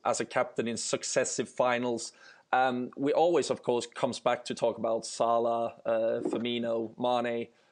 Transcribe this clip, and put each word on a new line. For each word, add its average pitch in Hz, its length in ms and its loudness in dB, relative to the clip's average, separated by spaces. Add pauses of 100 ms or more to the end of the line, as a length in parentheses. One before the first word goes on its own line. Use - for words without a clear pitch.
as 117 160 0
a 117 60 -2
captain 120 420 -2
in 117 80 -4
successive - 720 -2
finals. 123 640 0 (400)
Um, 123 460 2
we 139 160 2
always, 160 360 4
of 120 140 -2
course, 120 240 0
comes - 320 -4
back 123 260 0
to 127 80 -4
talk 113 240 0
about 113 280 -2
Salah, 117 720 0 (100)
uh, 117 420 0
Firmino, 117 720 -2
Mane, 120 480 0 (240)